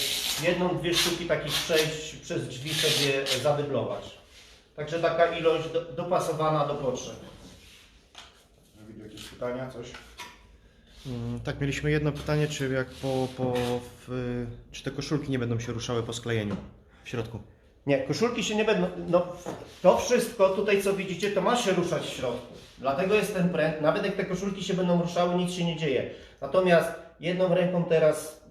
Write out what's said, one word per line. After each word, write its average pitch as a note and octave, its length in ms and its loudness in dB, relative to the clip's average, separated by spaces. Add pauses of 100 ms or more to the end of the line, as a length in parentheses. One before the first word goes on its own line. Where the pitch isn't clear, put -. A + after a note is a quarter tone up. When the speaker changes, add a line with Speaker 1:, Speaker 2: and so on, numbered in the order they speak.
(440)
Speaker 1:
jedną, F3 340 2
dwie E3+ 160 -2
sztuki E3+ 320 0
takich D3+ 280 0
przejść - 600 0
przez C#3 320 -6
drzwi D3+ 260 -8
sobie C#3 520 2 (180)
zadyblować. C3+ 760 -2 (600)
Także D3 180 -4
taka E3+ 260 4 (120)
ilość D#3+ 320 2
do-, E3 120 -2 (120)
dopasowana D#3 760 0
do - 60 -2
potrzeb. B2 420 -4 (1700)
Speaker 2:
Widzę A2 160 -18
jakieś - 240 -16
pytania, B2 440 -8
coś? - 200 -14 (1160)
Speaker 3:
Mm, A#2+ 320 -6
tak, C#3+ 220 -6
mieliśmy C#3+ 300 0
jedno D3+ 200 2
pytanie, D3+ 360 0
czy C#3+ 220 -4
jak C3 180 -2
po, C3 400 -2 (100)
po B2+ 160 -2 (540)
w, B2 380 -4 (260)
czy - 120 -14
te C3+ 80 -4
koszulki C#3+ 400 -4
nie C3 80 0
będą A#2 200 0
się A#2+ 140 -4
ruszały A2+ 300 -2
po A2+ 100 -6
sklejeniu G#2+ 420 -2 (480)
w - 60 -16
środku? A2+ 300 -6 (460)
Speaker 1:
Nie, C#3+ 140 4
koszulki A3+ 440 0
się G#3+ 120 -2
nie G#3+ 100 2
będą, F#3 220 2 (200)
no, F3 200 2 (540)
to G#3 160 8
wszystko - 520 4
tutaj, G3+ 340 2
co G3 100 2
widzicie, F#3 380 -2
to F#3 100 2
ma A#3+ 140 4
się G3 160 2
ruszać D#3 320 2
w - 60 -6
środku. - 440 -6 (240)
Dlatego F3 380 2
jest G3 180 2
ten F3 160 2
pręt, D#3 320 0
nawet F#3+ 240 4
jak F#3+ 100 -2
te F#3+ 100 -2
koszulki F#3+ 380 -4
się F#3+ 100 -2
będą F3 280 2
ruszały, F3+ 340 2
nic F3+ 160 0
się F3 140 -2
nie D#3+ 120 -2
dzieje. C#3 320 0 (320)
Natomiast F3+ 480 6 (300)
jedną F3 360 2
ręką F3 300 2
teraz D#3 640 2